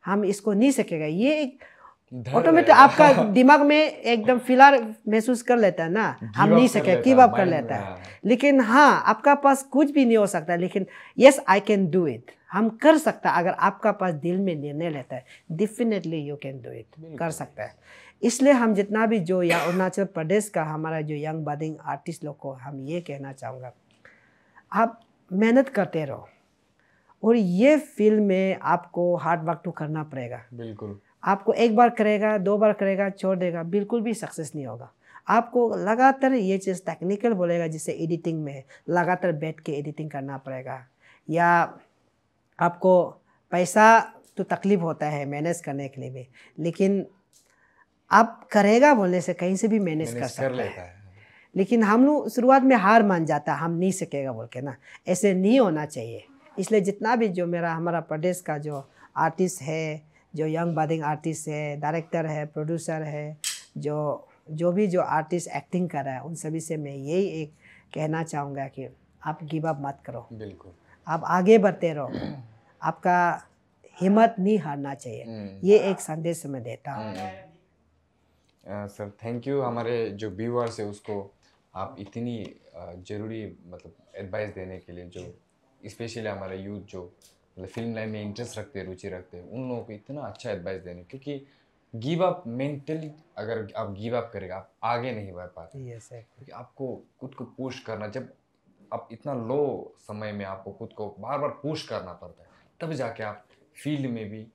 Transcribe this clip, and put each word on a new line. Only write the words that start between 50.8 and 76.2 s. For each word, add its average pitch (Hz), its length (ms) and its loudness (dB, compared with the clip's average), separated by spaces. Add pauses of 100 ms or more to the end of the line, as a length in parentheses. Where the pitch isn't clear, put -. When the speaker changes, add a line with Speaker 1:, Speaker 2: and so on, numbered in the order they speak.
Speaker 1:
है। 90 60 -16
Speaker 2:
है। 90 80 -20 (600)
Speaker 1:
लेकिन 208 280 2
हम 220 220 6
लोग 285 240 2
शुरुआत 254 340 4
में 262 120 6
हार 214 280 6
मान 180 220 2
जाता 151 280 -2
है, 143 60 -4
"हम 165 120 -4
नहीं 180 200 0
सकेगा" 143 400 -6
बोल 113 160 -12
के 127 140 -12
ना, 135 140 -10 (320)
ऐसे 190 260 2
नहीं 196 260 4
होना 156 260 0
चाहिए। 113 400 -12 (340)
इसलिए 202 220 2
जितना 202 340 -2
भी 226 120 0
जो 175 200 -4
मेरा, 170 260 -2
हमारा 170 260 -4
प्रदेश 160 420 -4
का 151 160 -6
जो 147 320 -10 (280)
आर्टिस्ट 160 440 -2
है, 156 500 -8 (240)
जो 151 100 -4
यंग 165 300 -4
बडिंग 156 280 -2
आर्टिस्ट 151 440 -6
है, 151 320 -8
डायरेक्टर 160 460 -4
है, 151 200 -6
प्रोड्यूसर 156 560 -8
है, 151 360 -10 (400)
जो, 147 500 -6 (240)
जो 170 200 -2
भी 208 160 0
जो 175 140 0
आर्टिस्ट 156 460 -4
एक्टिंग 175 420 -6
कर 139 160 -6
रहा 135 80 -8
है, 127 80 -10
उन 151 140 -12
सभी 160 240 -8
से 156 180 -8
मैं 143 180 -10
यही 160 320 -2
एक 156 260 -10 (400)
कहना 156 300 -4
चाहूँगा 143 440 -8
कि 131 200 -14 (360)
आप 156 200 -8
गिव 156 260 -6
अप 147 120 -4
मत 139 240 -10
करो। 120 280 -14
Speaker 2:
बिल्कुल। 101 380 -16 (360)
Speaker 1:
आप 160 180 -4
आगे 185 320 6
बढ़ते 180 360 2
रहो, 135 180 -8
<clears throat> - 680 -12
आपका 175 680 0 (540)
हिम्मत 208 380 4
नहीं 202 200 2
हारना 143 340 -8
चाहिए। 120 300 -14
Speaker 2:
हम्म। 101 400 -12
Speaker 1:
ये 196 160 8
एक 190 200 -2
संदेश 160 460 -8